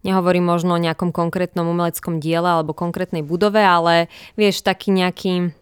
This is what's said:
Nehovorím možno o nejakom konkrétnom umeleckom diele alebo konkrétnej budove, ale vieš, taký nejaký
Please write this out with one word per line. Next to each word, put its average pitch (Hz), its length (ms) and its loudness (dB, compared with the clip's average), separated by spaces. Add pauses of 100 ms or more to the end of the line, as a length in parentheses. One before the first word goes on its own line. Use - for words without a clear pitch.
Nehovorím 180 460 0
možno 175 260 0
o 170 80 0
nejakom 170 300 -2
konkrétnom 175 560 -2
umeleckom 170 500 -2
diele 165 300 -2
alebo 160 240 0
konkrétnej 175 500 -6
budove, 180 380 0
ale 170 460 4 (280)
vieš, 208 280 0
taký 190 300 -2
nejaký 180 720 0